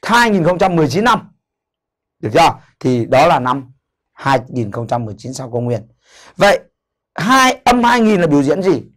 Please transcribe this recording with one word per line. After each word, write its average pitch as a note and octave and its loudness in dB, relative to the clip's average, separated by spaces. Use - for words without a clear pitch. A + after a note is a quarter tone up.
Hai A#3 2
nghìn G3 0
không F3 0
trăm F#3 0
mười E3 2
chín E3+ -2
năm. A3+ 0
Được A2+ -6
chưa? D#3+ 4
Thì B2 -2
đó C3+ 4
là E3 2
năm B2+ -6
hai C3+ -2
nghìn A#2 -6
không A#2 -8
trăm A#2+ -4
mười G#2 -12
chín B2+ -14
sau C3 -12
công A#2+ -4
nguyên. A#2 -6
Vậy G3+ 2
hai, B3+ 0
âm B3 2
hai A#3+ 2
nghìn G#3+ 2
là E3+ 0
biểu C#3+ 2
diễn D#3 -2
gì? F3+ 0